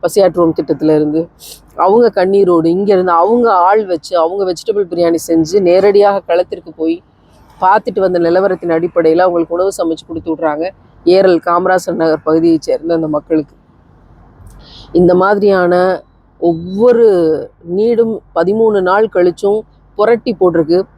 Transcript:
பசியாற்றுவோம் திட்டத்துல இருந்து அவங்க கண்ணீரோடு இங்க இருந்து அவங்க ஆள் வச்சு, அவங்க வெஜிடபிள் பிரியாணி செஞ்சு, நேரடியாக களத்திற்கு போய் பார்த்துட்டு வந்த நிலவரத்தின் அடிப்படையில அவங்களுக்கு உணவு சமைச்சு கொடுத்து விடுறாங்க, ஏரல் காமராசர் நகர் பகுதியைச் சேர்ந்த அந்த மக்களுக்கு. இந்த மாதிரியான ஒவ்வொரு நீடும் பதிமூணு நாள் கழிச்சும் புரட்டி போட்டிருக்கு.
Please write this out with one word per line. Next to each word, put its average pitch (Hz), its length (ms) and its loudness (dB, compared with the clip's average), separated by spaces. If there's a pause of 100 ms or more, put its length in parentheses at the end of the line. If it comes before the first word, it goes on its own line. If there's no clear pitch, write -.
பசியாற்றுவோம் 175 500 0 (100)
திட்டத்துல 156 320 -2
இருந்து 151 340 -2 (480)
அவங்க 208 380 2
கண்ணீரோடு 185 520 2
இங்க 190 260 0
இருந்து 180 200 0
அவங்க 220 400 2
ஆள் 196 340 2
வச்சு, 180 320 -4
அவங்க 180 260 -2
வெஜிடபிள் 190 420 -4
பிரியாணி 170 300 -2 (100)
செஞ்சு, 165 340 0
நேரடியாக 196 600 2
களத்திற்கு 170 520 -4
போய் 165 300 -4 (580)
பார்த்துட்டு 196 400 0
வந்த 180 180 0
நிலவரத்தின் 175 520 0
அடிப்படையில 165 480 0
அவங்களுக்கு 175 360 0
உணவு 185 240 -2
சமைச்சு 165 280 -6
கொடுத்து 160 280 -8
விடுறாங்க, 160 360 -4 (340)
ஏரல் 185 400 4
காமராசர் 180 500 -2
நகர் 160 280 -2
பகுதியைச் 160 400 0
சேர்ந்த 160 320 -4
அந்த 160 140 -4
மக்களுக்கு. 151 480 -4 (1400)
இந்த 175 220 4
மாதிரியான 185 880 0 (360)
ஒவ்வொரு 180 1120 0 (120)
நீடும் 220 580 -2 (140)
பதிமூணு 208 480 0
நாள் 196 300 0
கழிச்சும் 190 480 0 (340)
புரட்டி 220 460 -2
போட்டிருக்கு. 165 420 0 (160)